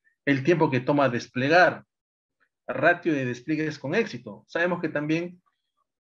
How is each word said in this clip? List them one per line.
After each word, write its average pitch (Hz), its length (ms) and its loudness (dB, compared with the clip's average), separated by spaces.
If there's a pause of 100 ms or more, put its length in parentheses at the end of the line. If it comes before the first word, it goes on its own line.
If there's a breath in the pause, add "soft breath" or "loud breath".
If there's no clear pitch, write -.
(240)
El 139 180 2
tiempo 156 280 2
que 127 100 0
toma 143 280 2
desplegar, 127 760 2 (840)
ratio 165 460 0
de 135 120 -2
despliegues 151 560 -4
con 147 160 -4
éxito. 214 500 -6
Sabemos 175 340 -4
que 160 80 -4
también, 160 540 -6 (600)